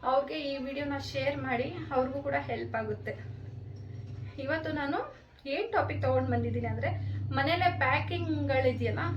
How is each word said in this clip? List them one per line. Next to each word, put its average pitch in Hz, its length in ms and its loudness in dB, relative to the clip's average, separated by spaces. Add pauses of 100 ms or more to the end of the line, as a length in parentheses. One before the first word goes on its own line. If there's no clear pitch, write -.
ಅವ್ರಿಗೆ 277 480 2
ಈ 277 40 -2
ವಿಡಿಯೋನ 277 360 -2 (200)
ಶೇರ್ 277 240 2
ಮಾಡಿ, 262 400 0 (160)
ಅವ್ರಿಗೂ 262 300 2
ಕೂಡ 277 160 -2
ಹೆಲ್ಪ್ 233 380 -2
ಆಗುತ್ತೆ. 214 400 -4 (1300)
ಇವತ್ತು 311 300 -2
ನಾನು 294 420 -2 (320)
ಏನು 311 260 -2
ಟಾಪಿಕ್ - 300 2
ತೊಗೊಂಡು 262 280 4
ಬಂದಿದ್ದೀನಿ 240 360 2
ಅಂದರೆ, 226 240 0 (420)
ಮನೇಲೇ 339 460 4
ಪ್ಯಾಕಿಂಗ್ಗಳಿದೆಯಲ್ಲ 277 1200 2 (180)